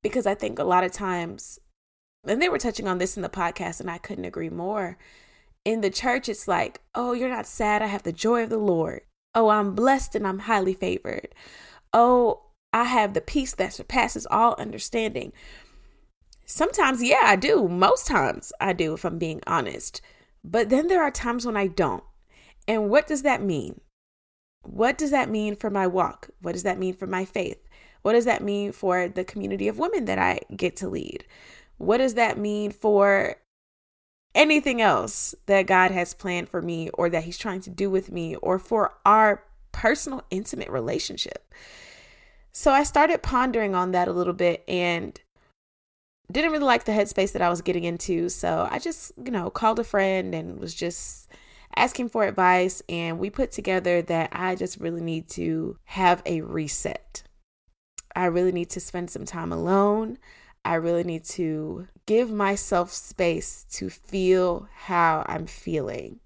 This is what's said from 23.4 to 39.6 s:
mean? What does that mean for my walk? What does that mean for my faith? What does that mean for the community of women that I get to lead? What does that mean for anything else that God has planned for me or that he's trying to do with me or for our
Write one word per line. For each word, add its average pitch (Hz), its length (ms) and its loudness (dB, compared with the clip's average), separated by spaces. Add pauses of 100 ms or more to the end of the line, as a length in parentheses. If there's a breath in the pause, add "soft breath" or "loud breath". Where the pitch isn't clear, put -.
mean? 156 400 -4 (840)
What 240 300 0
does 294 140 -2
that 269 180 2
mean 214 280 -2
for 220 120 -4
my 196 180 0
walk? 180 440 -2 (100)
What 170 120 -6
does 175 100 -6
that 185 160 0
mean 185 160 -2
for 190 120 -12
my 190 200 -4
faith? - 420 -8 (320 soft breath)
What 214 140 2
does 233 100 6
that - 180 2
mean 202 300 -2
for 180 360 0
the 185 160 -4
community 196 440 -4
of 214 100 -4
women 330 280 0
that 190 120 -2
I - 220 2 (160)
get 180 200 -2
to - 120 -6
lead? - 380 -8 (500 loud breath)
What 196 220 2
does 262 160 2
that 226 240 0
mean 208 320 -2
for 202 640 4 (960)
anything 294 460 4
else 123 540 2 (120)
that 196 200 4
God 185 240 6
has 180 240 -2
planned 175 340 -6
for 170 140 -6
me 165 320 -6
or 175 160 2
that 165 140 0
he's 170 120 -10
trying 190 260 -6
to 190 80 -14
do 190 200 -2
with 190 200 -2
me 165 260 -6
or 185 220 0
for 214 360 0 (100)
our 208 400 4 (280)